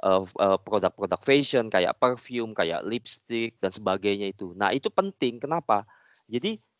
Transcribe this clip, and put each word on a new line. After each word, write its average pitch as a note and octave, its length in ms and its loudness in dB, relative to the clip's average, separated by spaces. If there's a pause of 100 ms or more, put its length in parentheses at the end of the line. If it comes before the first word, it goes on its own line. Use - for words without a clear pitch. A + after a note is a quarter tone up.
eee, F#2+ 180 4 (180)
eee, F#2+ 260 4
produk-produk F#2+ 580 0
fashion C3+ 480 2
kayak F2+ 300 2
perfume, A#2+ 540 -2
kayak E2 280 -2
lipstick, A#2 800 -6
dan G2 80 -2
sebagainya G2+ 600 0
itu. F#2+ 260 -10
Nah, G2+ 180 2
itu - 160 -2
penting. B2+ 480 -2
Kenapa? A#2 460 0 (420)
Jadi E3 320 -4 (200)